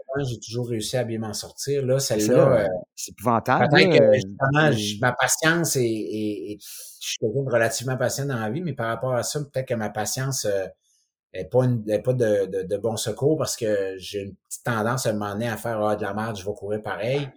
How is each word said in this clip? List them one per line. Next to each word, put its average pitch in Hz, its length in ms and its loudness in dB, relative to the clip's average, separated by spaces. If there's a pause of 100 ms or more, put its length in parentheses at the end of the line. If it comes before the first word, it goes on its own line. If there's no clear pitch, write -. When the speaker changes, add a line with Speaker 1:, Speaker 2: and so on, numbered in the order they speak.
(160)
Speaker 1:
hein, 143 120 -2
j'ai 110 120 -6
toujours 117 280 -6
réussi 113 280 -4
à 123 80 0
bien 113 160 -4
m'en 107 140 -6
sortir. 135 520 -4
Là, 123 80 4
Speaker 2:
Mais 135 60 4
Speaker 1:
celle-là, 107 260 0
Speaker 2:
celle-là, 127 380 6
Speaker 1:
euh, 95 40 0 (280)
Speaker 2:
c'est - 160 -10
épouvantable, 123 580 2
Speaker 1:
peut-être 160 220 8
Speaker 2:
là, 147 80 8
Speaker 1:
que 135 140 8
justement, 135 560 2
Speaker 2:
mais - 20 4
Speaker 1:
je, 104 280 -2
ma 123 120 4
patience 160 640 2
est, 127 80 4
est, 104 720 -2
est, 98 60 -12
je - 460 -16
suis - 140 -6
quelqu'un 120 240 0
de 131 80 -4
relativement 120 440 0
patient 127 300 -2
dans 127 140 -2
la 107 100 -2
vie, 139 100 -2
mais 170 120 -4
par 117 160 -4
rapport 127 260 -2
à 117 80 2
ça, - 160 -4
peut-être 131 300 -6
que 123 60 -2
ma 107 160 -2
patience, 131 560 -4
euh, 98 200 -2 (680)
est 95 160 -8
pas 127 160 4
une, 117 240 0
est 104 140 2
pas 127 100 2
de, 107 340 2
de, 95 200 -4
de 98 100 -2
bon 107 200 -2
secours 135 420 0
parce - 180 -4
que 101 420 0
j'ai 98 240 -8
une 98 120 -12 (140)
petite - 160 -12
tendance 120 420 0
à 117 40 2
un - 20 2
moment 104 200 -4
donné 107 160 -4
à 110 80 -4
faire, « 113 300 -4
Ah, 107 80 2
de 104 80 -4
la 101 100 -4
merde, 107 240 -4
je 92 80 -10
vais 104 100 -4
courir 107 280 -4
pareil. » 113 540 -2